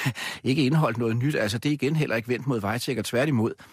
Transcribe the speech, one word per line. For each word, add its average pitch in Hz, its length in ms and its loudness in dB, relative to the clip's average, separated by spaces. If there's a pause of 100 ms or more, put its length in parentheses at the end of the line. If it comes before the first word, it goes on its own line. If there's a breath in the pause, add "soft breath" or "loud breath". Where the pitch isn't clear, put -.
(120)
<laughs> - 320 -8
ikke 135 220 2
indeholdt 131 320 2
noget 113 200 0
nyt. 143 180 0
Altså, 107 220 0
det 147 120 -2
er 151 40 2
igen 147 220 0
heller 151 200 0
ikke 117 140 -4
vendt 127 180 -2
mod 123 160 0
Weizsäcker, 110 380 -2
tværtimod. 120 520 2 (200 loud breath)